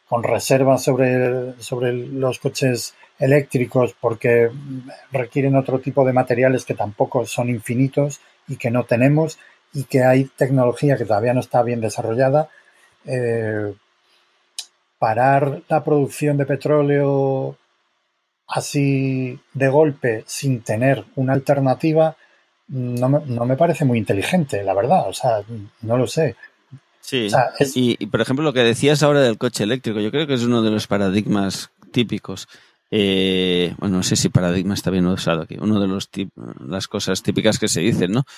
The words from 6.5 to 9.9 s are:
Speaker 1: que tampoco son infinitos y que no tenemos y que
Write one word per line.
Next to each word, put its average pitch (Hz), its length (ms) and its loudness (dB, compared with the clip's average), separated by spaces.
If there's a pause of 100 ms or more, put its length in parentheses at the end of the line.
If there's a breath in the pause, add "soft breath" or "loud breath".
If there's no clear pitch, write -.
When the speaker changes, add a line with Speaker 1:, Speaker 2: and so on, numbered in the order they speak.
Speaker 1:
que - 80 -6
tampoco 113 520 -2
son 120 240 -4
infinitos 131 680 -2 (300 soft breath)
y 127 80 -8
que 117 140 -4
no 123 120 0
tenemos 147 560 2 (340 soft breath)
y 139 120 -6
que 131 180 2